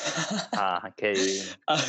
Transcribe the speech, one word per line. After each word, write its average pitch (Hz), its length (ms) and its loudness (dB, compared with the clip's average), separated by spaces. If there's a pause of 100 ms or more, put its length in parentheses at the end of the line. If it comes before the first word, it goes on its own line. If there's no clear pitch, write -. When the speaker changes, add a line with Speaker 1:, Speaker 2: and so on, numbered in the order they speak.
(540)
Speaker 1:
Ah, 95 420 0
qué 107 140 2
divino. 95 500 2
Speaker 2:
<laughs> - 80 -6
A 151 80 4 (140)